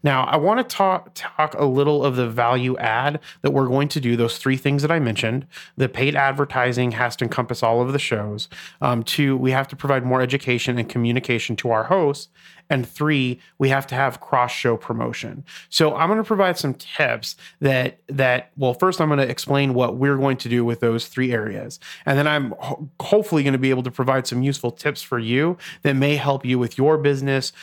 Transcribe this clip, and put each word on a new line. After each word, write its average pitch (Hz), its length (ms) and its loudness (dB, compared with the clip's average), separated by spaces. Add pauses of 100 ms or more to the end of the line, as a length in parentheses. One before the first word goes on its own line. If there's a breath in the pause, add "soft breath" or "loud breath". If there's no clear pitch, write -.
Now, 135 220 4
I 170 100 0
wanna 202 280 2
talk, 190 520 0
talk - 400 -4
a 143 100 2
little 143 400 2
of 127 100 2
the 123 140 0
value 123 480 0
add 127 420 -2 (220 loud breath)
that 139 100 2
we're 135 140 2
going 135 220 2
to 143 120 -4
do, 120 160 2
those 117 220 0
three 131 200 0
things 139 260 0
that 151 80 0
I 165 80 -2
mentioned. 120 480 -2 (300 loud breath)
The 131 120 0
paid 139 260 -2
advertising 131 760 0
has 117 240 -2
to 123 100 -2
encompass 120 380 -4
all 117 180 2
of 127 100 0
the 139 60 -2
shows. 107 500 -4 (340 loud breath)
Um, 120 200 0
two, 135 340 0
we 127 160 0
have 135 180 0
to 139 60 -14
provide 135 300 0
more 127 160 2
education 123 560 0
and 113 100 -2
communication 120 680 0
to 120 160 -2
our 110 140 2
hosts. 147 420 0 (400 loud breath)
And 131 220 0
three, 135 500 0 (200 soft breath)
we 135 100 2
have 135 180 2
to 127 80 -8
have - 240 0
cross-show 123 580 0
promotion. 120 680 -6 (260 loud breath)
So - 260 2
I'm 165 140 2
gonna 220 140 2
provide 190 340 2
some 135 160 -2
tips - 600 -4 (260 loud breath)
that, 131 460 0
that, 131 500 0
well, 127 160 2
first 180 260 0
I'm 156 100 2
gonna 143 120 4
explain 135 540 0
what 123 220 0
we're 139 200 2
going 135 200 0
to 120 120 -8
do 120 160 2
with 117 140 -2
those 117 280 0
three 127 240 -2
areas. 107 480 -6 (280 loud breath)
And 139 100 4
then 147 80 2
I'm 147 320 0
ho-, 139 320 -8 (100)
hopefully 202 440 2
gonna 135 160 2
be 131 100 2
able 127 140 0
to 123 80 -6
provide 131 340 0
some 123 160 -2
useful 135 300 -2
tips - 320 -6
for 123 160 -4
you 139 400 0 (240 loud breath)
that 139 120 2
may 143 200 2
help 135 280 -2
you 127 140 0
with 123 180 -2
your 151 220 4
business, 139 640 0